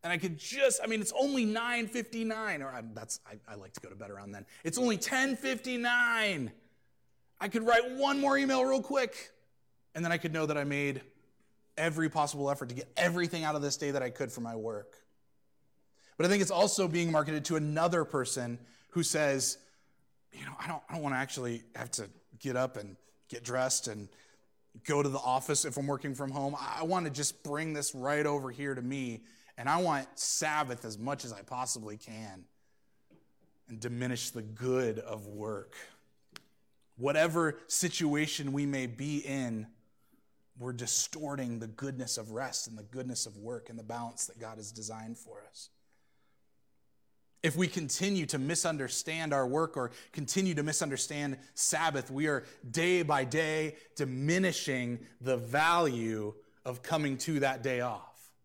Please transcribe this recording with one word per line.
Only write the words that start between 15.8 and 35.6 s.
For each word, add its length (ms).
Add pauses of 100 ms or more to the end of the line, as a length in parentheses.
But 100
I 20
think 140
it's 100
also 340
being 240
marketed 360
to 100
another 480
person 540 (320)
who 120
says, 560 (720)
"You 120
know, 160
I 80
don't, 200
I 60
don't 80
wanna 140
actually 460 (120)
have 180
to 160 (300)
get 180
up 200
and 200 (320)
get 140
dressed 460
and 200 (760)
go 180
to 60
the 100
office 460
if 120
I'm 100
working 280
from 160
home. 260
I, 240
I 20
wanna 280
just 320
bring 300
this 220
right 320
over 240
here 240
to 80
me, 400 (360)
and 100
I 100
want 280 (100)
Sabbath 680
as 140
much 260
as 80
I 100
possibly 540
can 480 (1200)
and 120
diminish 500
the 120
good 580
of 260
work." 480 (1200)